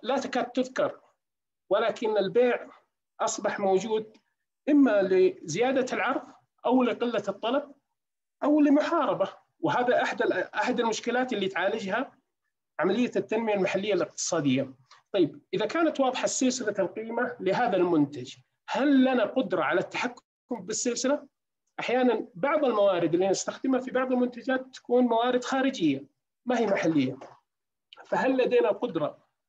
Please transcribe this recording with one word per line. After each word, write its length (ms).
لا 160
تكاد 320
تذكر، 480
ولكن 480
البيع 520
أصبح 400
موجود 580
إما 320
لزيادة 920
العرض 400
أو 180
لقلة 440
الطلب 480
أو 180
لمحاربة 720
وهذا 400
أحد 180
ال-، 120
أحد 460
المشكلات 540
اللي 140
تعالجها 680
عملية 360
التنمية 380
المحلية 400
الاقتصادية. 800
طيب، 300
إذا 120
كانت 340
واضحة 280
سلسلة 520
القيمة 600
لهذا 360
المنتج، 600
هل 360
لنا 200
قدرة 380
على 160
التحكم 420
بالسلسلة؟ 760
أحيانا 560
بعض 300
الموارد 480
اللي 160
نستخدمها 500
في 120
بعض 200
المنتجات 600
تكون 300
موارد 400
خارجية، 600
ما 140
هي 80
محلية. 500
فهل 320
لدينا 320
قدرة 580